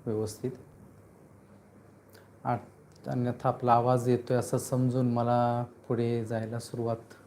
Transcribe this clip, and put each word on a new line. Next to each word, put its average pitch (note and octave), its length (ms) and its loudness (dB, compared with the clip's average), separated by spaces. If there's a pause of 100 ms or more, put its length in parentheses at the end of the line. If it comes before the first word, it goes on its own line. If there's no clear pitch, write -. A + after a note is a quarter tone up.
व्यवस्थित. A2 460 -4 (1900)
आ-, A#2+ 120 -2 (520)
अन्यथा B2 400 -2
आपला B2 260 4
आवाज A#2+ 360 4
येतोय B2 280 2
असं B2 200 0
समजून B2+ 560 0
मला A#2+ 520 2 (220)
पुढे A#2 380 0
जायला A2 340 -4
सुरुवात A#2 540 -6 (140)